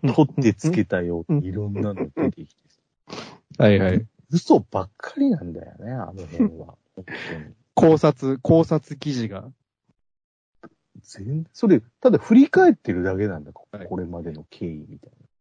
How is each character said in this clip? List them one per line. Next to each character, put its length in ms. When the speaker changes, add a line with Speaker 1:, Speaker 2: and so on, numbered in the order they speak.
Speaker 1:
取 160
っ 140
て 100
つ 180
け 140
た 160
よ、 260
Speaker 2:
う 60
ん。 100
Speaker 1:
い 80
ろ 180
ん 40
な 200
の 20
出 360
て 140
き 0
て 160
さ。 60
Speaker 2:
は 60
い 100
は 140
い。 120
Speaker 1:
嘘 300
ば 240
っ 140
か 200
り 140
な 80
ん 140
だ 120
よ 140
ね、 120
あ 220
の 140
辺 160
は。 40
Speaker 2:
う 40
ん。 60
Speaker 1:
本 480
当 340
に。 160
Speaker 2:
考 240
察、 420
考 240
察 340
記 160
事 160
が。 200
Speaker 1:
全-、 520
そ 140
れ、 140
た 100
だ 80
振 160
り 140
返 220
っ 40
て 180
る 100
だ 140
け 100
な 100
ん 60
だ、 80
こ-、 200
Speaker 2:
は 120
い。 40
Speaker 1:
こ 100
れ 80
ま 160
で 100
の 180
経 180
緯 200
み 120
た 80
い 20